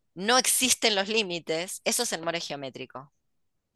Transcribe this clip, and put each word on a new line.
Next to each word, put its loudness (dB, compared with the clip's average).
no 4
existen 2
los 0
límites, -2
eso 2
es -4
el -6
more -2
geométrico. -10